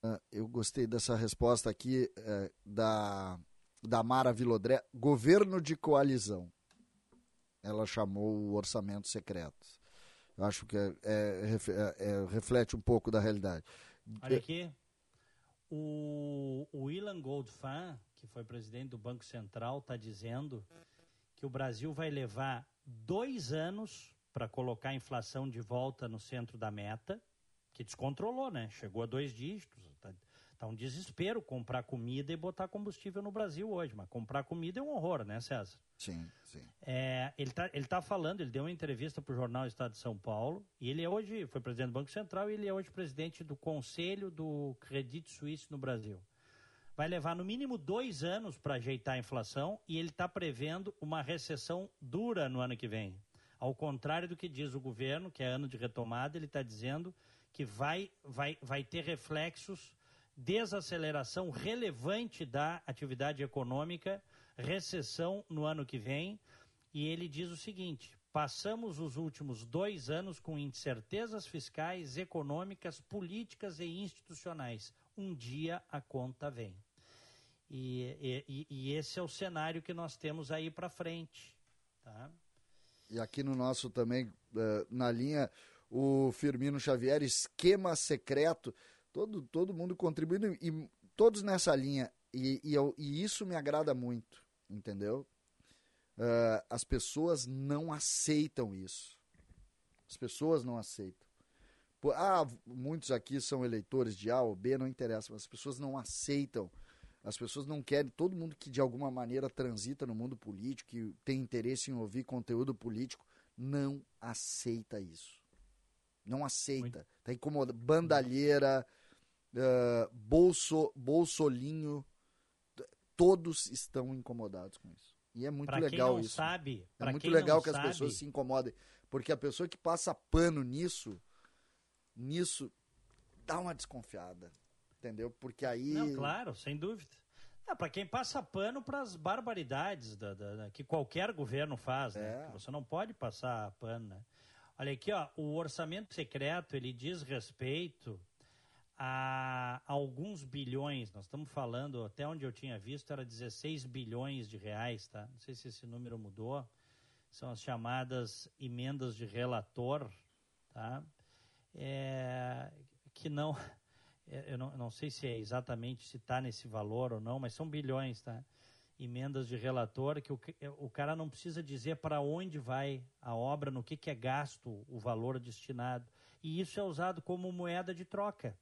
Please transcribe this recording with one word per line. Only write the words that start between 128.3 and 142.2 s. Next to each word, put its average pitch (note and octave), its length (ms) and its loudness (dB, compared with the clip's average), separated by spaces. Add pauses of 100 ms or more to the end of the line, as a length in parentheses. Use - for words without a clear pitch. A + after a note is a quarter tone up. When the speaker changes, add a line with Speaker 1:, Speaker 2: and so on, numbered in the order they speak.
Speaker 1:
porque C3+ 220 0
a D3 40 4
pessoa C#3+ 320 0
que - 80 -10
passa E3+ 380 2
pano D#3+ 480 6
nisso, B2+ 580 -2 (920)
nisso, C#3 580 -2 (720)
dá E3 160 0
uma F3 140 -2
desconfiada, F2+ 760 -12 (460)
entendeu? A2+ 320 -6
Porque B2+ 360 -8
aí B2+ 260 0
Speaker 2:
Não, D3+ 220 2
claro, D3 400 -2
sem C#3+ 220 -6
dúvida. F3+ 400 -6 (500)
Não, F#4+ 100 -2
pra E3 120 -2
quem G3 180 -4
passa B3+ 360 -2
pano G#3+ 380 -2
pras B3 360 -4
barbaridades E3 1000 -2
da, G2+ 180 -6
da, G2+ 220 -8
da, G#2+ 140 -8
que C#3 120 -14
qualquer E3 500 0
governo C#3+ 440 -2
faz, C3 380 -2
né? A2 340 -6